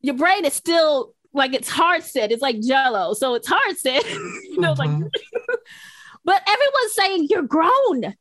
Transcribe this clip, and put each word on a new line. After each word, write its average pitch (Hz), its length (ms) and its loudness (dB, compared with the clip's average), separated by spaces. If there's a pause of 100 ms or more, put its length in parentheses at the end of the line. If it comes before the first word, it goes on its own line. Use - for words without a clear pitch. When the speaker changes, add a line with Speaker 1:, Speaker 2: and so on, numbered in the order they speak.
Speaker 1:
your 262 140 -2
brain 359 280 2
is 277 100 0
still, 311 600 0 (180)
like, 269 200 0
it's - 160 -4
hard 339 340 2
set. 220 300 -2
It's 233 100 -2
like 247 180 -2
Jell-O, 240 540 0
so 254 200 0
it's 226 140 -4
hard 415 280 2
set. 254 280 0
<laughs> - 460 -10
You 185 100 -4
know, 170 100 2
it's - 80 -2
like, 151 100 -2
Speaker 2:
Mm-hmm. 151 140 0
Speaker 1:
<laughs> - 1200 -10
but 370 240 2
everyone's 508 460 2
saying, 381 340 0
"You're 370 140 2
grown. 311 800 2